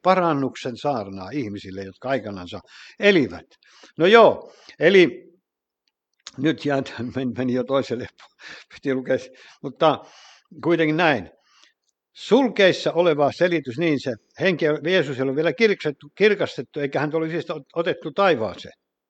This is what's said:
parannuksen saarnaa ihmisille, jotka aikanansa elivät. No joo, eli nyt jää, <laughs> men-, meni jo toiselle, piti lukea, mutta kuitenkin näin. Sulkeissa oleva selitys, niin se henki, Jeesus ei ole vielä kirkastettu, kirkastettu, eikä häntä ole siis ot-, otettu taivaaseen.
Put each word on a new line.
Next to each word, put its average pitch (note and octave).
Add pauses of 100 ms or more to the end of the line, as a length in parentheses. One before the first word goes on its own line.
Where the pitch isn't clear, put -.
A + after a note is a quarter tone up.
parannuksen C#3+
saarnaa G2
ihmisille, G2+
jotka G2
aikanansa G2+ (400)
elivät. F3 (520)
No D#3
joo, G3+ (260)
eli F3 (1040)
nyt C#3
jää, C#3 (180)
<laughs> A#2
men-, B2+
meni B2
jo B2
toiselle, B2 (680)
piti C3+
lukea, C3 (460)
mutta C#3 (640)
kuitenkin D#3+
näin. C#3 (840)
Sulkeissa F#3+
oleva D3
selitys, D#3+
niin D#3
se B2 (260)
henki, F3 (180)
Jeesus D3+
ei C3
ole C3+
vielä D#3+
kirkastettu, F3
kirkastettu, E3+
eikä C#3+
häntä D3
ole D#3+
siis D#3+
ot-, D3+
otettu E3+
taivaaseen. C3 (360)